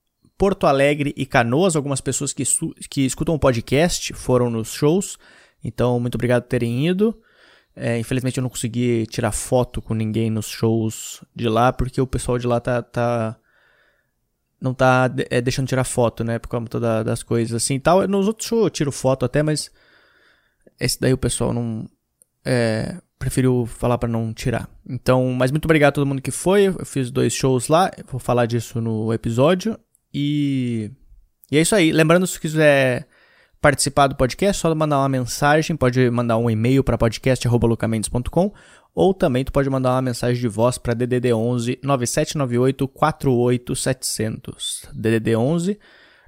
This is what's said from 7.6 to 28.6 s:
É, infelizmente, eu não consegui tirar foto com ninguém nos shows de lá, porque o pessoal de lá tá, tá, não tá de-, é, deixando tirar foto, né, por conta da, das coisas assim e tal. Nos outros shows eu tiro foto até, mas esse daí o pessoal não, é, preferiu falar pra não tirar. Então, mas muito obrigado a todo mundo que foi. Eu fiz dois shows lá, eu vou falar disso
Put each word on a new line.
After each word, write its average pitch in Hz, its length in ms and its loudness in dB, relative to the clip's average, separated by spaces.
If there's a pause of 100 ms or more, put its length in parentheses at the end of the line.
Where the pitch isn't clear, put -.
É, 117 240 -2
infelizmente, 127 400 -4
eu - 20 0
não 127 80 -4
consegui 120 560 -2
tirar 113 260 -2
foto - 480 -2
com - 140 -6
ninguém 110 380 -2
nos 110 160 -4
shows - 760 -2 (120)
de 117 120 -4
lá, 117 240 2
porque 127 300 -2
o 131 60 0
pessoal 123 320 -2
de 123 80 -4
lá 120 120 2
tá, 120 220 -2
tá, 117 560 -4 (1200)
não 127 140 -4
tá 127 340 4
de-, 127 220 -4
é, 127 100 0
deixando 127 280 -2
tirar 127 180 0
foto, 117 380 0
né, 117 160 -4
por - 100 -16
conta 120 300 -6
da, 113 240 0
das 117 200 -4
coisas 117 300 -2
assim 117 220 -2
e 131 40 -2
tal. 185 280 4
Nos 196 200 0
outros 220 200 -4
shows 226 160 0
eu 170 60 2
tiro 139 220 -4
foto 131 320 -2
até, 143 180 0
mas 151 300 -2 (1080)
esse - 220 -4
daí 127 140 2
o 127 40 0
pessoal 123 360 -2
não, 117 340 -4 (560)
é, 120 540 -2 (200)
preferiu 127 480 0
falar 117 320 -2
pra 117 120 -4
não 113 240 -4
tirar. - 360 -4 (160)
Então, 127 460 0
mas 127 200 0
muito 151 140 -2
obrigado 151 240 6
a 139 60 0
todo 143 120 0
mundo 139 140 -2
que 135 100 -8
foi. 196 360 2
Eu - 180 -4
fiz 131 260 -4
dois 127 220 0
shows 131 360 0
lá, 175 280 4
eu - 120 -16
vou 127 100 -8
falar 120 260 2
disso 117 360 -4